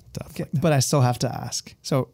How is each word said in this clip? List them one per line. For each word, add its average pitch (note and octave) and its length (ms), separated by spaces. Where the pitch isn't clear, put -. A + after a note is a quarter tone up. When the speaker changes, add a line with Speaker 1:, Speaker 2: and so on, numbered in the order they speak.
Speaker 1:
stuff - 180
Speaker 2:
Okay, F3 120
Speaker 1:
like - 80
that." C3+ 100
Speaker 2:
but D#3+ 120
I C3+ 60
still C#3 220
have B2 180
to C3+ 120
ask. - 520
So C3 300